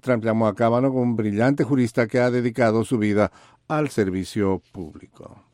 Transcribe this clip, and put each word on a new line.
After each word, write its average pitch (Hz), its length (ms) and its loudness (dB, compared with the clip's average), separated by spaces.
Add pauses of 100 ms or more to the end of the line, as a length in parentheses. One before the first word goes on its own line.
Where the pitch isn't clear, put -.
Trump 120 240 -2
llamó 113 240 2
a 98 80 -2
Kavanaugh 123 400 2
un 123 180 0
brillante 110 480 0
jurista 123 460 0
que 131 100 0
ha 123 140 2
dedicado 117 520 0
su 123 140 -2
vida 104 320 2 (380)
al 151 220 -2
servicio 95 720 -2 (120)
público. - 800 -18